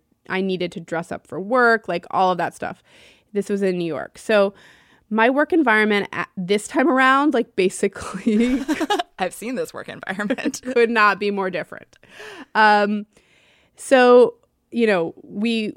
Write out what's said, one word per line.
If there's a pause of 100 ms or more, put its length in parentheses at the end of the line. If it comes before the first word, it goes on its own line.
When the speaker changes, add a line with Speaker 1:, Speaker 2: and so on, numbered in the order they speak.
(300)
Speaker 1:
I
needed
to
dress
up
for
work,
like,
all
of
that
stuff. (480)
This
was
in
New
York.
So (560)
my
work
environment
at
this
time
around,
like,
basically (280)
<laughs>
Speaker 2:
I've
seen
this
work
environment.
<laughs>
Speaker 1:
could
not
be
more
different. (560)
Um, (720)
so, (360)
you
know, (100)
we,